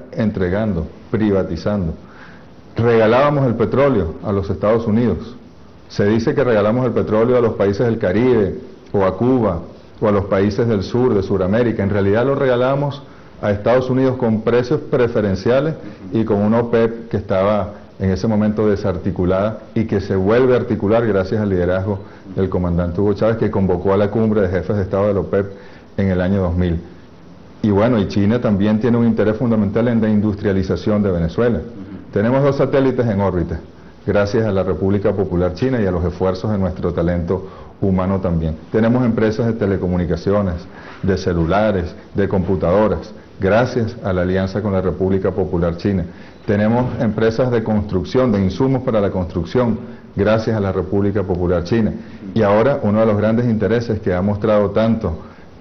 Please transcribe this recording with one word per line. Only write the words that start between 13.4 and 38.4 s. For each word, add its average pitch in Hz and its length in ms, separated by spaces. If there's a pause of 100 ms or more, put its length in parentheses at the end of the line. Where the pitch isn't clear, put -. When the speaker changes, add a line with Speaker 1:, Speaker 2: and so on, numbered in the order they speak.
Speaker 1:
a 107 100
Estados 117 380
Unidos 127 280
con 110 240
precios 147 400
preferenciales 117 920 (360)
y 113 120
con 104 180
una 110 180
opep 117 480
que 110 100
estaba 98 560 (260)
en 95 100
ese 95 180
momento 107 400
desarticulada 95 920 (160)
y 113 100
que 104 160
se 98 140
vuelve 120 400
a - 20
articular 110 480
gracias 98 360
al 104 80
liderazgo 95 500 (360)
del 95 140
comandante 87 500
Hugo 104 140
Chávez, 113 240
que 107 140
convocó 95 420
a 98 40
la 101 120
cumbre 107 320
de 90 80
jefes 95 260
de 101 60
Estado 98 260
de 101 60
la 98 60
opep 98 320 (460)
en 98 120
el 90 120
año 95 200
dos 85 140
mil. 87 240 (840)
Y 110 80
bueno, 110 300
y 95 80
China 107 340
también 107 380
tiene 117 180
un 117 80
interés 110 320
fundamental 113 500
en 117 140
la 110 80
industrialización 104 920
de 98 80
Venezuela. 90 480
Speaker 2:
Ujú. - 520
Speaker 1:
Tenemos 120 300
dos 139 140
satélites 131 500
en 101 160
órbita, 87 380 (440)
gracias 101 440
a 104 40
la 95 120
República 95 500
Popular 87 400
China 127 260
y 104 60
a 92 60
los 87 120
esfuerzos 92 460
de 107 80
nuestro 90 340
talento 87 560 (340)
humano 95 380
también. 82 360 (160)